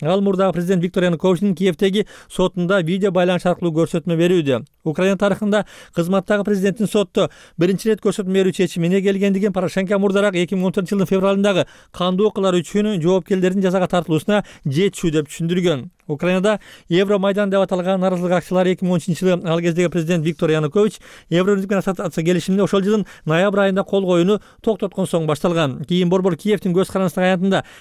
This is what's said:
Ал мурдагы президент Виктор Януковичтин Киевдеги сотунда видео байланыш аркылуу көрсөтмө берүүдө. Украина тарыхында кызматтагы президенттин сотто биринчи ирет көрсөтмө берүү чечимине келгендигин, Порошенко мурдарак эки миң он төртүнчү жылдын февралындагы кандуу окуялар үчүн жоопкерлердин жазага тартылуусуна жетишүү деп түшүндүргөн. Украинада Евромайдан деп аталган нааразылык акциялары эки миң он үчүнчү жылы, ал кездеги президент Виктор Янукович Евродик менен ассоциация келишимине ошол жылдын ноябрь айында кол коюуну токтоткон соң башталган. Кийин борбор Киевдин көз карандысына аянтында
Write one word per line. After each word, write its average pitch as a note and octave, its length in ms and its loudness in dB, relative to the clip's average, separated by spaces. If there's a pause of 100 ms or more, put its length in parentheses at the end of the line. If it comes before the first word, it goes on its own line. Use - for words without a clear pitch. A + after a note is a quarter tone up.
Ал F#3 180 0
мурдагы F#3+ 320 0
президент F3 300 0
Виктор F3+ 240 0
Януковичтин F3+ 480 0
Киевдеги F#3+ 500 0 (240)
сотунда F#3 540 0
видео F#3+ 260 -2
байланыш F3+ 380 0
аркылуу F3 260 -2
көрсөтмө E3 400 -2
берүүдө. E3 480 2 (220)
Украина F3+ 340 0
тарыхында G3+ 480 0 (300)
кызматтагы F#3+ 500 0
президенттин G3+ 420 0
сотто G3 440 -2 (260)
биринчи F3+ 320 0
ирет G#3+ 160 0
көрсөтмө F#3+ 240 -2
берүү F#3+ 240 2
чечимине F3+ 480 0
келгендигин, G3 520 0
Порошенко F#3+ 440 -2
мурдарак G3 380 2
эки F3 180 -2
миң F#3 160 0
он - 20 -6
төртүнчү G3 220 -2
жылдын F#3+ 160 0
февралындагы G3 560 2 (260)
кандуу F#3 380 0
окуялар F#3+ 320 0
үчүн G#3 400 -2
жоопкерлердин F#3 640 0
жазага F#3 240 2
тартылуусуна F3+ 540 0 (220)
жетишүү E3 460 0
деп D3+ 220 -2
түшүндүргөн. E3+ 560 -2 (200)
Украинада F#3 500 0 (300)
Евромайдан G3 600 2
деп G3 100 2
аталган F#3 400 0
нааразылык F3+ 380 0
акциялары F#3 340 0
эки F3+ 120 -4
миң F3+ 100 2
он E3+ 60 0
үчүнчү F3+ 240 -2
жылы, F3+ 200 2
ал E3 160 0
кездеги E3+ 280 2
президент E3 360 -2
Виктор E3 240 -2
Янукович D#3 480 0 (320)
Евродик F#3+ 400 0
менен G3 140 0
ассоциация F#3 420 -4
келишимине F#3 380 0
ошол G3 180 0
жылдын G#3 240 0 (200)
ноябрь G3 420 2
айында F#3+ 160 0
кол G3 240 -2
коюуну F3+ 320 2 (240)
токтоткон G3 420 -2
соң E3 220 -2
башталган. D#3+ 580 -2
Кийин F3+ 240 0
борбор F#3 260 0
Киевдин G3+ 380 -2
көз F#3 160 0
карандысына F#3 380 -2
аянтында F#3 340 0 (200)